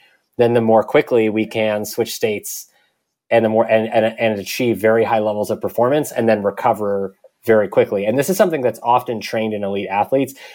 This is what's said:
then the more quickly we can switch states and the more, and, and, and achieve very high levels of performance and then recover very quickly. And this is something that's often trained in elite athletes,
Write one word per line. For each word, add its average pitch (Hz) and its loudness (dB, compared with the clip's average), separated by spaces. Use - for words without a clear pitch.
then 120 2
the 117 4
more 113 4
quickly 123 2
we 107 -2
can 107 -2
switch 113 -6
states - -6
and 113 4
the 110 2
more, 113 0
and, 110 2
and, 110 0
and 110 0
achieve 113 -2
very 110 2
high 110 0
levels 107 -2
of 104 -4
performance 127 0
and 113 0
then 107 2
recover 101 -2
very 110 4
quickly. 101 2
And 110 0
this 143 0
is 185 0
something 165 2
that's 123 -2
often 120 0
trained 110 -4
in 104 -6
elite 101 -4
athletes, 104 0